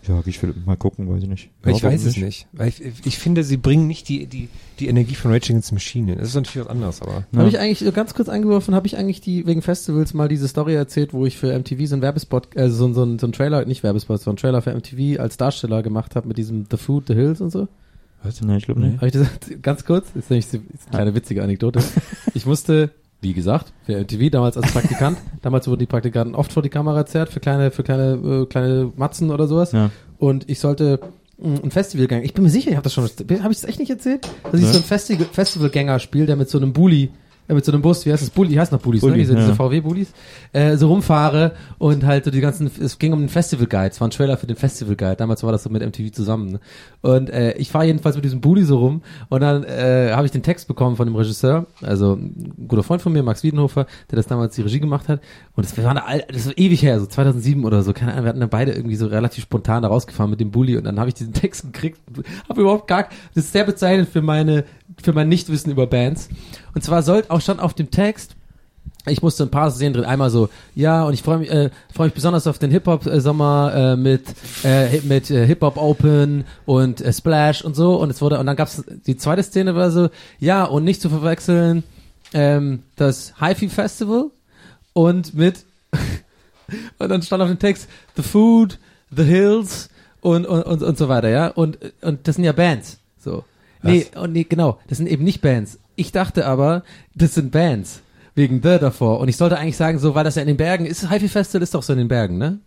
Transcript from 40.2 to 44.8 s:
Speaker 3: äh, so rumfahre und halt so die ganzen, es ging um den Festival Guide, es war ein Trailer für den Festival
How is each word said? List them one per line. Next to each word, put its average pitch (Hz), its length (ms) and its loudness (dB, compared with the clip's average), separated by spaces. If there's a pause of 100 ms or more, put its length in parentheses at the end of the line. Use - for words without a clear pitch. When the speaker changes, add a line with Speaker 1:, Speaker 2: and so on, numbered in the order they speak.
Speaker 3:
äh, 147 240 4
so 151 100 6
rumfahre 156 680 4 (260)
und 147 260 2
halt 139 200 2
so 147 60 -2
die 131 100 0
ganzen, 143 280 -2 (100)
es - 200 -6
ging 156 120 2
um 156 100 0
den 143 80 -2
Festival 156 360 0
Guide, 95 240 0
es - 100 -16
war 117 80 0
ein 110 40 -2
Trailer 139 260 0
für - 80 -8
den 117 100 -6
Festival 110 400 -2